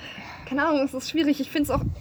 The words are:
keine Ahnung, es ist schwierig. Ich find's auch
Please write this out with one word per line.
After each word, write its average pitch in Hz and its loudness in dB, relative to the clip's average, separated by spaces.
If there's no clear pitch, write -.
keine 285 2
Ahnung, 302 4
es 269 -2
ist 262 -6
schwierig. 302 2
Ich 262 -4
find's 294 0
auch - 2